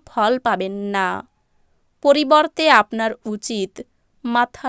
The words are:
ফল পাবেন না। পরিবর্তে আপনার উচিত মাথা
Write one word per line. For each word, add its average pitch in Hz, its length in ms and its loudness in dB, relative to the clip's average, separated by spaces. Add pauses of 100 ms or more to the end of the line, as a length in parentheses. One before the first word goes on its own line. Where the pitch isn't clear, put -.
ফল 220 320 0
পাবেন 190 360 -4 (180)
না। 196 140 -2 (960)
পরিবর্তে 302 680 2
আপনার 226 380 2 (140)
উচিত 214 480 -6 (520)
মাথা 247 440 -2